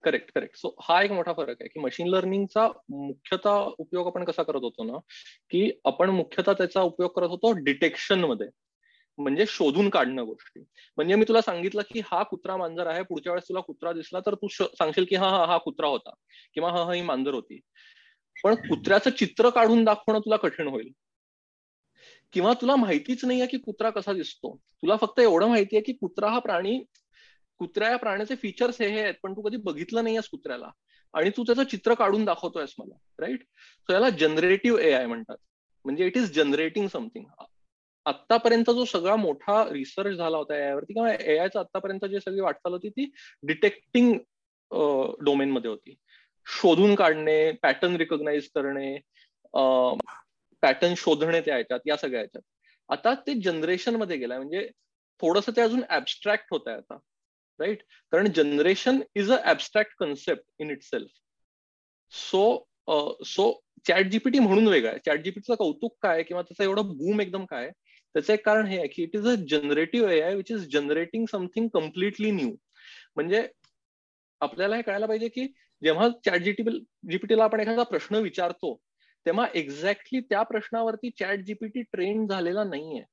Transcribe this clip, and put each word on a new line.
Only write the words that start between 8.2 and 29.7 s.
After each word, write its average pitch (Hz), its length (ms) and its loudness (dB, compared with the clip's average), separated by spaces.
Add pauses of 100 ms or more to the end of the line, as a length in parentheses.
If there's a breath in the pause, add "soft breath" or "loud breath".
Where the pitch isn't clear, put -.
म्हणजे 143 300 0
शोधून 180 420 2
काढणं 131 340 0
गोष्टी. - 400 -16 (320 soft breath)
म्हणजे 170 180 2
मी 214 140 6
तुला 226 120 6
सांगितलं 196 420 -2
की 226 180 -8 (100)
हा 180 120 0
कुत्रा 190 340 -6
मांजर 175 300 -4
आहे, 165 160 -4
पुढच्या 175 300 -8
वेळेस 175 160 -6
तुला 185 120 -4
कुत्रा 175 320 -8
दिसला 170 280 -8
तर 208 140 -2
तू 202 160 -8
श-, - 120 -2
सांगशील 175 420 0
की 190 120 0
"हा, 190 120 2
हा, 185 160 4
हा 170 140 2
कुत्रा 156 280 -4
होता" 135 240 -4 (440 soft breath)
किंवा 165 160 -2
"हा, 175 140 0
हा, 175 80 -2
ही 175 100 -2
मांजर 139 320 -2
होती." - 260 -8 (840 soft breath)
पण 208 100 6
कुत्र्याचं 202 560 2
चित्र 220 400 2
काढून 226 340 6
दाखवणं 214 340 2
तुला 214 180 0
कठीण 165 320 -2
होईल 113 200 -6 (1400 soft breath)
किंवा 190 200 2
तुला 247 240 2
माहितीच 233 480 0
नाहीये 254 220 0
की 262 120 -6
कुत्रा 220 320 -4
कसा 202 220 -6
दिसतो. - 440 -10
तुला - 400 -2
फक्त 214 240 0
एवढं 202 280 6
माहितीये 214 340 2
की 254 100 -6
कुत्रा 208 380 -4
हा 233 80 0
प्राणी, 220 460 -2 (720 soft breath)
कुत्र्या 202 320 -2
या 247 60 0
प्राण्याचे 214 380 -4
फीचर्स 247 460 -4
हे, 214 80 0
हे 214 120 -4
आहेत, 208 220 -2
पण 190 100 -8
तू 202 100 -10
कधी 214 140 -4
बघितलं 202 480 -4